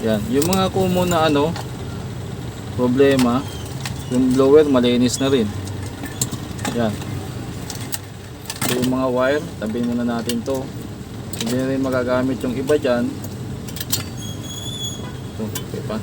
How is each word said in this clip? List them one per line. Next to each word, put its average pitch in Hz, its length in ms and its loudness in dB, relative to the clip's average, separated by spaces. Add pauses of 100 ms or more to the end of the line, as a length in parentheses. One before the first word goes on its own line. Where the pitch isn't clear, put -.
Yan. 107 240 2
Yung 139 160 4
mga 190 240 4
common 180 400 2
na 160 200 4
ano, 147 200 4 (1300)
problema, 127 640 4 (720)
yung 127 240 4
blower, 143 320 8
malinis 123 480 4
na 135 160 2
rin. 110 160 4 (1300)
Yan. 110 160 0 (1700)
Ito 123 160 2
yung 127 100 2
mga 131 160 2
wire, 131 360 2 (120)
tabi 110 240 -2
muna 120 240 0
natin 117 400 -2
to. 131 160 -2 (800)
Hindi 117 160 0
na 131 160 0
rin 135 80 0
magagamit 127 640 2
yung 123 80 0
iba 135 240 2
dyan. 123 320 2 (2250)
Ito, 110 160 -6
okay - 400 -6
pa. 107 140 -4